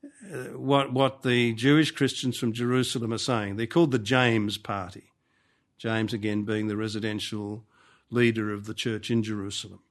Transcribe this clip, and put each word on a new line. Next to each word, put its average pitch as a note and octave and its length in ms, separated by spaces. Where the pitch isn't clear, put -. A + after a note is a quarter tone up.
uh, C3+ 520
what, C3+ 360
what C3 300
the B2 320
Jewish D3 360
Christians - 480
from A#2 140
Jerusalem B2 600
are A2+ 60
saying. G#2 380
They're A2+ 100
called E3+ 240
the C3 80
James A2+ 600
Party. F#2+ 520
James, A2 360
again, G#2 320
being G#2+ 240
the G#2 80
residential G#2+ 880
leader A2+ 420
of G#2 140
the A2+ 80
church A2 360
in A#2 140
Jerusalem. G2+ 560